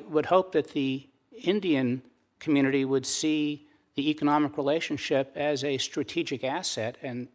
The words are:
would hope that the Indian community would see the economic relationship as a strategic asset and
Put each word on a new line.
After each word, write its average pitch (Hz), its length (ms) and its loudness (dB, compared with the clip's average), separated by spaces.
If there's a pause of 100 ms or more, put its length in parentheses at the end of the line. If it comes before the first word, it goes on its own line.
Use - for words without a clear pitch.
would 151 180 0
hope 185 260 4
that 139 160 0
the 135 360 -2 (380)
Indian 147 580 2 (380)
community 139 460 2
would 135 200 0
see 151 600 -2 (280)
the 143 140 0
economic 147 480 2
relationship 139 800 0
as 147 280 -2
a 139 160 -2
strategic 147 640 -4
asset 131 580 -4
and 123 340 -8